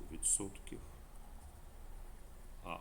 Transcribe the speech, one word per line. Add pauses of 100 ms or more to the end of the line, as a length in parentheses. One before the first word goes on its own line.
(120)
відсотків, (1800)
а